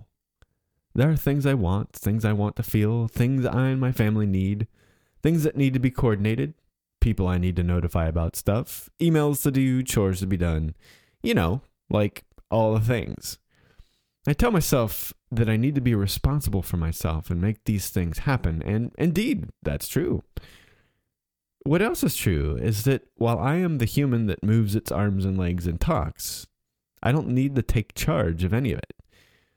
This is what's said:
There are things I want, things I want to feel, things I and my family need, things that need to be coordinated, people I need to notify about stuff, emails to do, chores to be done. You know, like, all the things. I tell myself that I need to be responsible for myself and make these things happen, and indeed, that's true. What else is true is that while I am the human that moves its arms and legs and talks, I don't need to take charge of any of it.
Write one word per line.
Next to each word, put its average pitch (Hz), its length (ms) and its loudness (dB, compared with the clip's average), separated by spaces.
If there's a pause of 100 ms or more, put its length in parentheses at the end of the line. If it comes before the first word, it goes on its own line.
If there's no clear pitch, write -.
(920)
There 135 160 4
are 160 60 2
things 143 320 0
I 139 80 2
want, 101 380 0
things 107 300 -2
I 107 100 2
want 101 240 0
to 107 60 -4
feel, 110 440 0
things 127 360 0
I 131 260 0
and 131 120 -2
my 127 100 0
family 107 360 2
need, 98 400 0 (560)
things 160 220 2
that 151 120 -2
need 135 160 2
to 131 60 0
be 127 100 2
coordinated, 113 640 0 (480)
people 98 260 2
I 90 120 2
need 90 160 0
to 90 80 0
notify 87 420 0
about 82 300 -2
stuff, - 560 -4 (100)
emails 151 400 2
to 147 80 0
do, 131 320 2
chores 98 380 0
to 95 80 -2
be 95 100 0
done. 80 380 0 (480)
You 233 100 0
know, 101 280 0 (280)
like, 104 340 0 (280)
all 110 240 2
the 110 40 2
things. - 600 -4 (840)
I 143 80 0
tell 240 180 2
myself 135 600 0 (180)
that 113 180 2
I 110 80 2
need 139 180 0
to 139 60 0
be 120 140 2
responsible 107 680 0
for - 160 -4
myself 80 520 -2
and 85 120 -2
make 104 240 -2
these 104 240 -2
things 85 300 -2
happen, 92 420 -2
and 110 360 -4
indeed, 208 520 -2 (120)
that's - 280 -6
true. - 340 -2 (1400)
What 139 160 2
else 311 220 0
is 170 120 0
true 73 460 0
is 107 220 0
that 131 320 0
while 117 240 0
I 135 160 0
am 175 220 0
the 127 80 0
human 123 420 0
that - 160 -2
moves 107 320 2
its - 160 -4
arms 95 340 0
and 95 120 0
legs 87 300 -2
and 82 120 -2
talks, - 680 -4 (540)
I 120 100 0
don't 156 180 0
need 135 260 0
to 131 60 2
take - 340 -2
charge 90 500 0
of 87 80 0
any 123 180 0
of 65 80 -6
it. - 160 -14 (600)